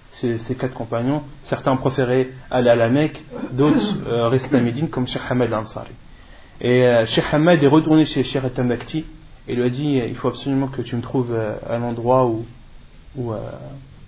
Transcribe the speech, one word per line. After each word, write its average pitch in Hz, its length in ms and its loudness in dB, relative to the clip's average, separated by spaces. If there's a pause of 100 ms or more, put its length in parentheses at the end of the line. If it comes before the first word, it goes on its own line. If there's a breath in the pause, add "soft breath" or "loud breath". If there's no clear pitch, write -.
(100)
ces, 117 280 -4
ces 120 160 -8
quatre 127 200 -6
compagnons. 123 480 -4 (200)
Certains - 300 -2
ont 131 40 2
préféré 127 560 0 (180 loud breath)
aller 123 200 4
à 120 60 6
la 117 120 4
Mecque, 147 340 0 (300)
d'autres, 147 560 2
euh, 117 200 2
rester 131 280 0
à 123 40 4
Médine, 120 280 0
comme 127 180 -4
Cheikh - 220 -8
Hamad 123 240 0
al-Ansari. - 400 -6 (680 soft breath)
Et, 123 220 4
euh, 120 220 6
Cheikh - 260 0
Hamad 156 300 4
est 143 60 8
retourné 156 360 6
chez 135 180 0
Cheikh 131 220 -4
At-Tambakti 127 640 -4 (420)
et 131 60 -6
lui 120 100 0
a 127 60 0
dit, « 135 380 0
Il 117 60 -8
faut 123 140 -4
absolument 135 400 -2
que 131 140 -8
tu 120 120 -8
me 120 60 -4
trouves, 120 320 -2
euh, 110 220 -2 (160)
un 120 120 -2
endroit 120 440 2
où, 113 180 -2 (720)
où, 120 160 -6
euh, 104 60 -6 (680)